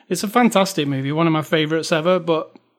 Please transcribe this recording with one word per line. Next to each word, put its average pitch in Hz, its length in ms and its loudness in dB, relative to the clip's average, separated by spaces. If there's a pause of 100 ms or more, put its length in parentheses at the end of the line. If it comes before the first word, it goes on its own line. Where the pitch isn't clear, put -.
it's 175 140 -4
a 226 40 -6
fantastic 196 600 2
movie, 139 240 -4
one 160 160 2
of 160 60 2
my 156 80 0
favorites 156 500 -2
ever, 175 260 2
but 165 380 -2 (240)